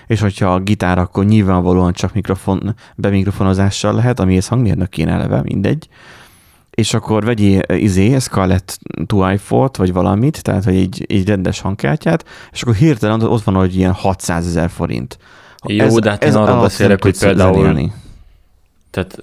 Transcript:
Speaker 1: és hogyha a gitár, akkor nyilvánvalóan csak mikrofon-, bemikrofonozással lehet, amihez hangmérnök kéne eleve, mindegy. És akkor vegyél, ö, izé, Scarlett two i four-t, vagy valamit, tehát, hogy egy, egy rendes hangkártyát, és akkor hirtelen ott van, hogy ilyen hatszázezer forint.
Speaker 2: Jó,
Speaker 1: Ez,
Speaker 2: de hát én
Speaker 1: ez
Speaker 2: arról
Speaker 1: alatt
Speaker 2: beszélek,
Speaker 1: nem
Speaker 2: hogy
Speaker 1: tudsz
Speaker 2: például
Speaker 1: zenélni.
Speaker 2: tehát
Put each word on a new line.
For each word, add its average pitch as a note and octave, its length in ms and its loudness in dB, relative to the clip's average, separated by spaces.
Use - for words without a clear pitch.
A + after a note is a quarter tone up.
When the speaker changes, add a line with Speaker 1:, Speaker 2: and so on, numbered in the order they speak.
Speaker 1:
és G#2+ 140 0
hogyha G2 320 0
a F#2 80 2
gitár, F#2+ 380 0
akkor F2+ 260 0
nyilvánvalóan F#2 680 2
csak - 220 -4
mikrofon-, F#2+ 600 -4
bemikrofonozással G2 1000 0
lehet, A#2+ 260 0
amihez F#2 280 2
hangmérnök A2 400 0
kéne E2 240 -2
eleve, - 300 -2
mindegy. - 460 -4
És - 240 -2
akkor G#2+ 300 -2
vegyél, G2+ 440 2
ö, F2+ 60 0
izé, G2 440 2
Scarlett F#2+ 600 -2
two F#2+ 260 0
i G2+ 40 0
four-t, B2 400 -2
vagy F#2 160 0
valamit, G2 500 0
tehát, G2 220 -2
hogy F#2 120 2
egy, F#2 320 -2
egy F#2+ 200 0
rendes F#2+ 320 -2
hangkártyát, C#3+ 640 -2
és - 100 -12
akkor B2 120 0
hirtelen A2 480 2
ott A2 200 0
van, G2+ 120 0
hogy F#2 220 2
ilyen F#2 160 2
hatszázezer E2+ 800 -2
forint. B1+ 480 -6
Speaker 2:
Jó, G#2 180 0
Speaker 1:
Ez, A2 100 4
Speaker 2:
de A2 160 2
hát G2+ 120 -4
én - 60 2
Speaker 1:
ez G#2+ 60 4
Speaker 2:
arról G#2+ 140 2
Speaker 1:
alatt A#2+ 140 2
Speaker 2:
beszélek, G2+ 280 2
Speaker 1:
nem G2 120 2
Speaker 2:
hogy G2 100 4
Speaker 1:
tudsz - 120 -2
Speaker 2:
például F#2+ 300 4
Speaker 1:
zenélni. D#2+ 380 2
Speaker 2:
tehát - 320 -8